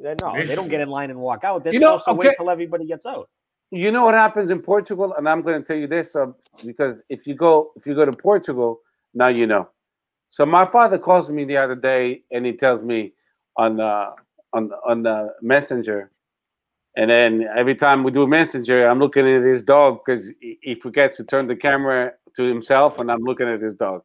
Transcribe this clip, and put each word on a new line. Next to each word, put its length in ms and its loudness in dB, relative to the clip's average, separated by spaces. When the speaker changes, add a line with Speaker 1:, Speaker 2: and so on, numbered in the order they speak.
Speaker 1:
Yeah, 140 -8
no, 180 -6
they 60 -4
don't 80 -2
Speaker 2:
Basically. 240 -4
Speaker 1:
get 100 -4
in 80 -4
line 220 -8
and 100 -14
walk 240 -8
out. 200 -4
They're 100 -4
Speaker 3:
You 60 2
know, 180 6
Speaker 1:
supposed 80 -8
to 80 0
wait 140 2
Speaker 3:
okay. 100 4
Speaker 1:
till 100 -6
everybody 380 -6
gets 180 -12
out. 240 -12
Speaker 3:
You 220 -2
know 140 2
what 80 4
happens 360 2
in 120 -4
Portugal? 560 -2
And 100 -2
I'm 140 0
gonna 180 -4
tell 160 -6
you 100 -6
this, 300 -6
uh, 120 -2
because 460 -6
if 160 -12
you 80 -8
go, 420 2
if 100 -20
you 80 -6
go 120 4
to 60 -2
Portugal, 680 -2
now 160 2
you 180 2
know. 220 0
So 160 0
my 180 4
father 340 2
calls 300 2
me 160 -6
the 140 -2
other 160 -2
day 480 -2
and 140 -4
he 80 -4
tells 280 0
me 300 -4
on, 220 0
uh, 320 -4
on, 160 -4
on 160 0
the 400 -4
messenger, 680 -2
and 140 0
then 440 4
every 200 2
time 280 2
we 80 0
do 160 2
messenger, 640 2
I'm 100 4
looking 300 2
at 140 4
his 200 2
dog 440 4
'cause 240 -4
he, 220 -16
he 140 -8
forgets 420 0
to 60 -10
turn 220 -2
the 100 -4
camera 560 -2
to 60 -4
himself, 580 2
and 100 -4
I'm 120 -2
looking 260 -4
at 120 -4
his 140 -6
dog. 300 -6